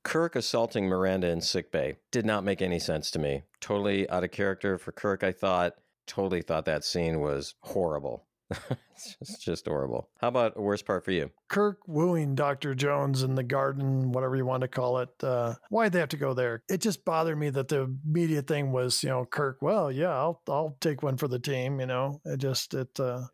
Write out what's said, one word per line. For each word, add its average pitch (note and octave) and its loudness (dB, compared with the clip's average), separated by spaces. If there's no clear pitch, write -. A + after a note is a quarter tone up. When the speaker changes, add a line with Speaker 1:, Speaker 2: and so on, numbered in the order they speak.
Speaker 1:
Kirk E3 0
assaulting A2+ 2
Miranda F#2 2
in E2+ 2
sickbay D2+ -2
did A#2 2
not G#2+ 2
make G2 0
any F2 2
sense D#2 -2
to - -4
me. C#2+ 0
Totally G2+ 0
out F2+ 0
of F2+ -2
character G2 -2
for - -12
Kirk, G2 -2
I F#2 2
thought. F2+ 2
Totally F#2 -2
thought D#2+ -2
that D2+ 0
scene E2 0
was C#2+ -2
horrible. D2 -4
<laughs> - -6
It's - -16
just, - -14
just - -6
horrible. C2+ -4
How A#2 0
about A#2+ 0
a - -6
worst G2+ 0
part F#2 -2
for F#2+ -2
you? D#2 0
Speaker 2:
Kirk G#3 0
wooing D#3+ 2
Doctor C#3+ 0
Jones C#3 2
in C3 0
the C3 0
garden, C3+ 0
whatever C3 0
you C3 0
want B2+ 0
to B2+ 0
call B2+ 0
it. B2 -2
Uh, A#2+ 0
why'd A3 2
they F3 2
have D#3 2
to D#3+ -2
go C#3 0
there? B2 0
It F#3+ 0
just - 0
bothered D#3+ 2
me D3+ 0
that C3+ 0
the C3+ 0
immediate D#3 2
thing C#3+ 0
was, B2+ 0
you C#3 0
know, B2+ 0
Kirk, C3+ -2
"Well, E3 2
yeah, D3 0
I'll, D3+ 0
I'll D3+ -2
take D3 0
one C3+ 2
for D3+ 0
the B2 -2
team," C3+ -2
you C3 -2
know. C3+ -2
It D3 -4
just, C3+ -2
it, C3 -4
uh, B2+ -2